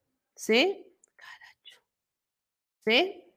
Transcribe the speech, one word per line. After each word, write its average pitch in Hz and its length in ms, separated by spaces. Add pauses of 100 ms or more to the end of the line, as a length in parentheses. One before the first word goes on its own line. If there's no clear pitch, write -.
(360)
¿sí? 262 500 (2000)
¿Sí? 285 380 (120)